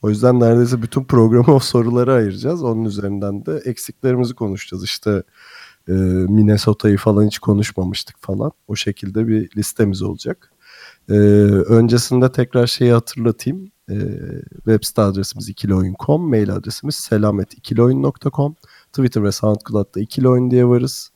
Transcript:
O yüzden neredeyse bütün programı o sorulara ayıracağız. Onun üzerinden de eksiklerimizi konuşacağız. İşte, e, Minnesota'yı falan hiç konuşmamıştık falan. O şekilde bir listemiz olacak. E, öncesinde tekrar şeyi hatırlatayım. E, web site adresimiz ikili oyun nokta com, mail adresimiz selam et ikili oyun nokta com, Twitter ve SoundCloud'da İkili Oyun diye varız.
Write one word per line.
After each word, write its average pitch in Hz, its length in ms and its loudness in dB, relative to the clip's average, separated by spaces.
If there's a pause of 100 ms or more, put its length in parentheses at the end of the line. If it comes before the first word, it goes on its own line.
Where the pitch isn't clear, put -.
O 110 80 -2
yüzden 123 300 4
neredeyse 120 420 2
bütün 131 220 -4
programı 120 520 4
o 135 40 6
sorulara 123 540 0
ayıracağız. 117 500 -2
Onun 113 220 -2
üzerinden 101 600 -6
de 156 200 -6
eksiklerimizi 123 720 -4
konuşacağız. 98 480 -8
İşte, - 400 -4 (640)
e, 85 40 -4
Minnesota'yı 101 1040 2
falan 104 280 2
hiç 101 140 -4
konuşmamıştık 101 800 -2
falan. 107 300 -6 (160)
O 107 80 -6
şekilde 104 520 -6
bir 107 300 -2
listemiz 101 440 -2
olacak. - 500 -8 (580)
E, - 40 2
öncesinde 110 1200 4
tekrar 123 360 0
şeyi 123 240 2
hatırlatayım. 120 800 -2 (180)
E, 104 60 -6 (600)
web 110 280 0
site - 180 -2
adresimiz 101 480 -2
ikili 98 260 -4
oyun 92 180 -2
nokta - 120 -12
com, 160 240 0
mail 107 240 0
adresimiz 107 420 -8
selam 104 440 -2
et - 140 -8
ikili - 280 -4
oyun 131 220 2
nokta 139 300 -4
com, 143 220 -2 (320)
Twitter 123 360 -2
ve 101 80 0
SoundCloud'da 104 680 -4
İkili 127 300 -2
Oyun 127 220 2
diye 123 160 4
varız. 123 480 -2